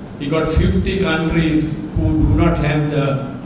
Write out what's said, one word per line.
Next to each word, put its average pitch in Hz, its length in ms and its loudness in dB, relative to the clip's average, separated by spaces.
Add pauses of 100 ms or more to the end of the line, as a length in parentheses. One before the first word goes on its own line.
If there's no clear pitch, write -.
(200)
he 143 100 -8
got 160 240 0
fifty 185 480 2
countries 160 960 0
who 156 160 0
do 147 240 4
not 165 220 2
have 147 340 0
the 139 440 -2 (100)